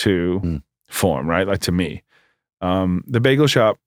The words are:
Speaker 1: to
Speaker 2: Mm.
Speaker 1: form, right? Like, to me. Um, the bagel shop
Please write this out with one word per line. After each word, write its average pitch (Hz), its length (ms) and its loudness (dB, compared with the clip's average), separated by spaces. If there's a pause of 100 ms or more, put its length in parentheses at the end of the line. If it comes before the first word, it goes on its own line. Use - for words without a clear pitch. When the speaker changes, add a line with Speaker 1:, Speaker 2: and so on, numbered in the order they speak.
Speaker 1:
to 90 420 0
Speaker 2:
Mm. 82 180 -4 (260)
Speaker 1:
form, 76 400 -2
right? 92 180 0
Like, 98 140 -2
to 92 120 -2
me. 87 300 -2 (580)
Um, 90 460 0
the 123 140 -2
bagel 135 260 4
shop 113 400 2